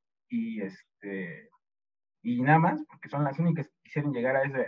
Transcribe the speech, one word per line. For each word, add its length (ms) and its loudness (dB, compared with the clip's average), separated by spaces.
y, 340 -4
este, 840 -10
y 220 -2
nada 160 8
más, 300 2
porque 200 -20
son 140 -2
las 160 -2
únicas 300 0
que 60 -20
quisieron 280 -4
llegar 220 0
a 80 2
ese, 260 -2